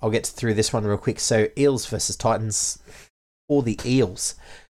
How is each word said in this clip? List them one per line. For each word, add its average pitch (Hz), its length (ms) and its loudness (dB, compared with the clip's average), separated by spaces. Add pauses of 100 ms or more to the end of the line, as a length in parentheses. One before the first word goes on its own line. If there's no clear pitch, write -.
I'll 110 100 -2
get 110 160 0
through 113 280 -2
this 104 180 2
one 110 120 0
real 104 140 2
quick. - 220 -4
So 107 280 2 (100)
Eels 139 280 2
versus - 300 -4
Titans, 110 640 -2 (680)
or 143 140 4
the 113 220 -2
Eels. 120 500 0 (420)